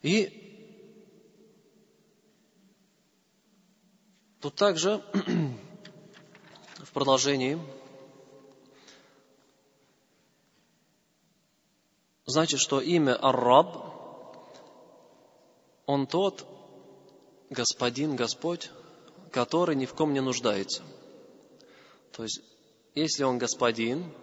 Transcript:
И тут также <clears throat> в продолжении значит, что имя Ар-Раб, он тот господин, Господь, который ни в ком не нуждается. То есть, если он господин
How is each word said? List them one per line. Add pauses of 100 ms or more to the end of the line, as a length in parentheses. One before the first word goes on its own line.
И (4000)
тут
также
<clears throat>
в
продолжении (4000)
значит,
что
имя
Ар-Раб, (2000)
он
тот (1040)
господин,
Господь, (600)
который
ни
в
ком
не
нуждается. (1300)
То
есть, (520)
если
он
господин (100)